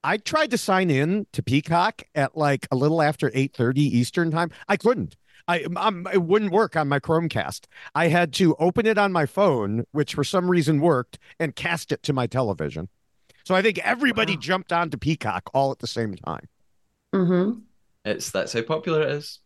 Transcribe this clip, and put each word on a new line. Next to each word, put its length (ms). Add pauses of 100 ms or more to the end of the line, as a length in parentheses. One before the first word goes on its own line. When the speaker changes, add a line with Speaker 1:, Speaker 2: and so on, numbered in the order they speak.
Speaker 1:
I 140
tried 340
to 60
sign 320
in 420
to 100
Peacock 600 (120)
at, 220
like, 340
a 60
little 260
after 320
eight 220
thirty 260
Eastern 480
time. 200 (180)
I 80
couldn't. 400 (320)
I, 160 (120)
um, 360
it 100
wouldn't 300
work 240
on 120
my 120
Chromecast. 680 (280)
I 140
had 260
to 220
open 300
it 120
on 120
my 160
phone, 680
which 220
for 80
some 280
reason 300
worked, 380 (220)
and 160
cast 340
it 140
to 80
my 140
television. 640 (560)
So 100
I 80
think 160
everybody 560
Speaker 2:
Wow. 60
Speaker 1:
jumped 340
onto 240
Peacock 560
all 180
at 80
the 60
same 280
time. 320 (680)
Speaker 2:
Mm-hmm. 460 (440)
Speaker 3:
It's, 260
that's 220
how 100
popular 400
it 80
is. 360